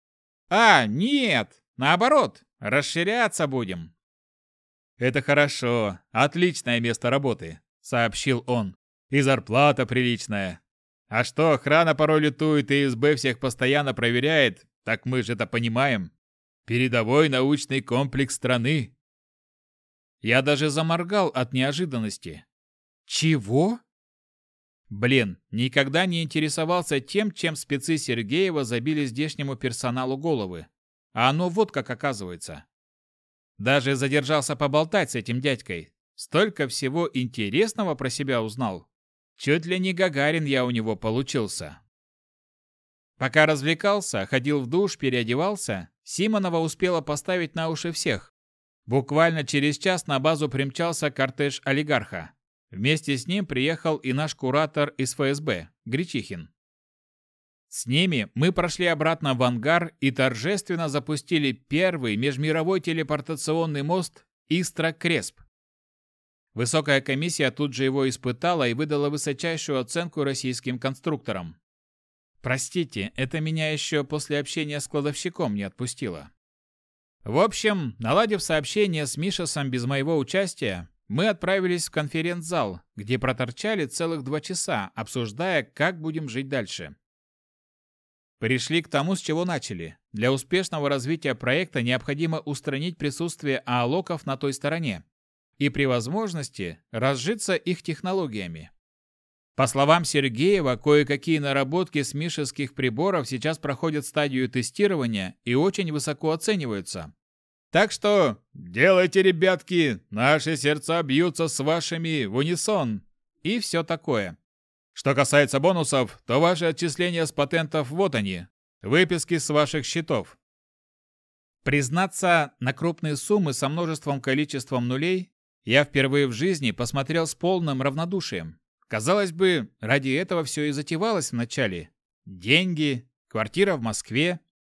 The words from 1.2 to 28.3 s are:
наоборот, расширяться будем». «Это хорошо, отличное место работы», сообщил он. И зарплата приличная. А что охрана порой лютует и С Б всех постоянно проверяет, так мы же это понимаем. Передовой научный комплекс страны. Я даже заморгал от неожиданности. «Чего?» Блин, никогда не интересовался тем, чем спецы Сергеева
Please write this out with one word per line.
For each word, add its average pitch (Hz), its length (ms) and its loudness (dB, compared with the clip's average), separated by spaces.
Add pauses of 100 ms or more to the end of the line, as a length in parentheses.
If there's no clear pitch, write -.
наоборот, 180 640 4 (160)
расширяться 185 880 0
будем». 92 480 -6 (1040)
«Это 127 240 0
хорошо, 120 760 2 (120)
отличное 143 680 0
место 117 280 -2
работы», 120 520 -2 (200)
сообщил 120 640 -2
он. 113 300 -2 (360)
И 143 80 4
зарплата 135 640 4
приличная. 107 760 -2 (480)
А 113 140 2
что 156 300 2
охрана 156 420 4
порой 156 260 4
лютует 151 520 2
и 143 140 4
С 123 100 0
Б 147 180 4
всех 123 240 -2
постоянно 135 560 0
проверяет, 123 720 2 (160)
так 113 220 -2
мы 127 180 0
же 113 120 -4
это 107 120 -2
понимаем. 117 640 0 (540)
Передовой 123 640 4
научный 135 540 0
комплекс 131 520 0
страны. 127 640 0 (1300)
Я 120 200 4
даже 147 280 2
заморгал 170 580 0
от 127 240 -2
неожиданности. 131 920 -4 (580)
«Чего?» 156 760 2 (1080)
Блин, 110 500 2 (120)
никогда 135 560 0
не 170 160 -2
интересовался 156 760 -2
тем, 202 320 -2
чем 165 240 -4
спецы 143 440 -2
Сергеева 139 640 -2